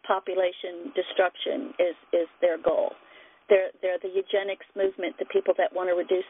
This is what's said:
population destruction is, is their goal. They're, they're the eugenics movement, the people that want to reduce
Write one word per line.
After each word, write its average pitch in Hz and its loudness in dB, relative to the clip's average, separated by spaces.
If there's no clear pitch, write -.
population 180 -2
destruction - -2
is, 170 2
is 170 2
their 165 2
goal. - 0
They're, 190 6
they're 185 -2
the 190 -8
eugenics 196 -2
movement, 196 -2
the - -6
people 190 2
that 180 0
want 185 -4
to 180 2
reduce 180 0